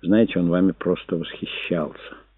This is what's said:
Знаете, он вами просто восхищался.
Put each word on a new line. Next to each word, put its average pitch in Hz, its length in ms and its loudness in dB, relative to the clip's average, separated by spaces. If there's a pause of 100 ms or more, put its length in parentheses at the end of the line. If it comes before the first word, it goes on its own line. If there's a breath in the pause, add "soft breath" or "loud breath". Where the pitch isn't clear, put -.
Знаете, 104 380 4
он 87 100 2
вами 90 240 4
просто - 440 -2
восхищался. - 1000 -6 (220)